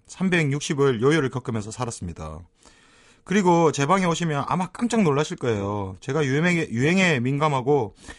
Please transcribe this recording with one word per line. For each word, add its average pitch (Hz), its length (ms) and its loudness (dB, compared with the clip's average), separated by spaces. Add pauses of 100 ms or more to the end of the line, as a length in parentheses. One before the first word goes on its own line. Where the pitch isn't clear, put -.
삼백육십오 147 840 0
일 117 120 0
요요를 139 280 2
겪으면서 113 420 -6
살았습니다. 82 680 -10 (880)
그리고 175 480 4
제 139 120 0
방에 185 200 2
오시면 160 420 -2
아마 175 200 -2
깜짝 233 340 -2
놀라실 151 360 2
거예요. 101 640 -2
제가 147 240 -2
유행에, 160 440 0
유행에 160 500 2
민감하고 139 760 0 (240)